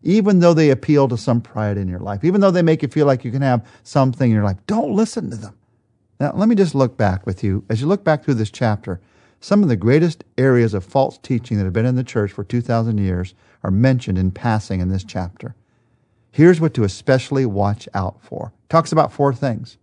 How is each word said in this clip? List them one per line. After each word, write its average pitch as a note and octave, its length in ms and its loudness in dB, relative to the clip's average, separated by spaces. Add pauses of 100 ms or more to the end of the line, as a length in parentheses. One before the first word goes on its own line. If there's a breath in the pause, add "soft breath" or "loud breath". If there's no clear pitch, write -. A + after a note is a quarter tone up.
Even G3 360 4
though F3 140 6
they D#3 160 4
appeal C#3 400 2
to A#2+ 80 -4
some A#2 240 0
pride G#2+ 340 -4
in F#2+ 140 -4
your F2+ 100 -8
life, G2 240 -8
even F3+ 160 2
though G3 120 4
they F3+ 100 0
make D#3+ 200 2
you D3 60 -4
feel D3 200 0
like C3 180 0
you A#2+ 60 -8
can C3+ 100 -4
have B2+ 240 0 (180 soft breath)
something C3 460 0
in A2+ 40 4
your G#2+ 100 2
life, G2 120 0 (100)
don't A3 280 -2
listen G#3+ 380 -2
to B2 40 -12
them. G#2 180 -16 (640)
Now, C#3+ 160 -4
let G#3 140 0
me A#3 80 2
just F#3+ 200 0
look C3 200 2
back F#2+ 300 -2
with - 180 -6
you. G2 240 -2
As A2 140 -2
you C#3+ 60 -2
look G3 180 -2
back D#3 180 0
through C#3 120 0
this G#2+ 160 -4
chapter, G#2 500 -4 (400 soft breath)
some G#3 220 2
of E3+ 60 2
the A#2+ 60 2
greatest C#3+ 480 0 (140)
areas B2 360 2
of F#2 120 -6
false - 320 -2
teaching A#2+ 400 -4
that G2+ 80 -2
have F#2 80 -4
been A2+ 140 0
in B2+ 80 0
the B2+ 100 -2
church G#2 260 -4
for G2+ 140 -12
two A#2+ 160 -4
thousand A#2 380 -2
years F#2 340 -4 (300 soft breath)
are F#2+ 80 -2
mentioned A#2 460 0
in F#2 140 0
passing G#2 480 -4
in F2+ 80 -2
this F#2+ 160 -4
chapter. - 520 -10 (760)
Here's E3 300 6
what D#3+ 140 -2
to A2+ 100 2
especially C3 600 -2
watch G2+ 480 -4
out F#2+ 280 -6
for. - 320 -14 (160)
Talks D#3+ 240 0
about D3 180 2
four C#3 220 0
things. B2 500 -6